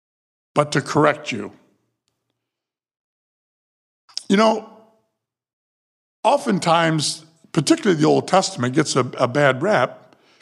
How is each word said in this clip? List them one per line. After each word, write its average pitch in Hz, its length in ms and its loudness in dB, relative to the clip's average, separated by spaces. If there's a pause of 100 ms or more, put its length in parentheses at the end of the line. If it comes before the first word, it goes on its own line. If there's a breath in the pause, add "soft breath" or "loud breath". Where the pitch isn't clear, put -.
(540)
but 147 200 0
to 151 80 0
correct 147 500 0
you." 101 200 -10 (2750)
You 196 80 4
know, 220 320 2 (1500)
oftentimes, 170 1000 0 (280)
particularly 180 500 0
the 156 60 4
Old 139 200 2
Testament, 131 460 0
gets 147 220 -2
a, 139 60 4 (160)
a 127 100 2
bad 131 340 0
rap, 165 540 -2 (260 soft breath)